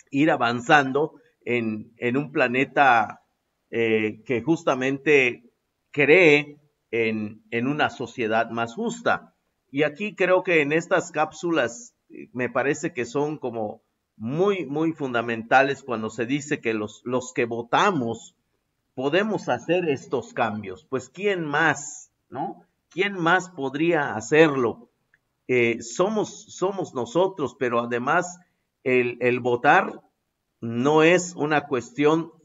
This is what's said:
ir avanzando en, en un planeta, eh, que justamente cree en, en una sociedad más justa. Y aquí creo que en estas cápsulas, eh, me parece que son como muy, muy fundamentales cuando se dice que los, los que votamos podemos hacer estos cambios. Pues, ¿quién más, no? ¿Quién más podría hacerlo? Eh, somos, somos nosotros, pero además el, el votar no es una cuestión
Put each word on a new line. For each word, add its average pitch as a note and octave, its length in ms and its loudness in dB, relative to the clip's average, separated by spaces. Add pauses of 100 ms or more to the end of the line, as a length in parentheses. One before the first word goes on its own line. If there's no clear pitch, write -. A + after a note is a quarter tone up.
ir D3+ 220 2
avanzando C3 840 2 (280)
en, A2+ 540 -4
en B2 200 -2
un D3 140 -4
planeta, B2+ 920 2 (500)
eh, A2 540 0
que A2+ 180 -2
justamente C3+ 1080 0 (420)
cree D3 680 4 (320)
en, A2 580 -2
en A#2 180 -2
una C#3+ 220 0
sociedad A2+ 640 -2
más A#2 240 -6
justa. F#3 580 -4 (380)
Y C#3 100 -2
aquí D3+ 320 -4
creo F#3 300 2
que E3+ 180 2
en C#3+ 100 0
estas E3+ 400 0
cápsulas, D#3 840 -2 (160)
eh, - 220 -18
me B2 140 -4
parece C3+ 460 -2
que A#2+ 120 -4
son C#3+ 340 -4
como A2+ 420 -8 (340)
muy, D#3+ 520 -2
muy D#3 260 -2
fundamentales B2 880 0
cuando A2 300 -6
se A#2 160 -4
dice C#3+ 340 -4
que A2+ 140 -2
los, G#2+ 280 -8
los B2 300 -6
que B2 120 -2
votamos A#2 880 -2 (580)
podemos E3 560 -2
hacer E3 400 0
estos - 460 -4
cambios. G#2+ 520 -6
Pues, - 220 -6
¿quién F#3+ 340 -4
más, D3 680 -2 (180)
no? - 340 -10 (260)
¿Quién G3 260 -4
más F3 340 0
podría C#3+ 640 -2
hacerlo? C3+ 800 2 (560)
Eh, A#2+ 340 2
somos, - 640 -4 (100)
somos F#3 380 -6
nosotros, D3 640 -2
pero A#2+ 220 0
además B2+ 580 -2 (460)
el, B2 360 2
el B2 200 2
votar C#3 600 2 (640)
no B2 400 2
es F3 340 4
una D3 260 0
cuestión D3 680 0 (140)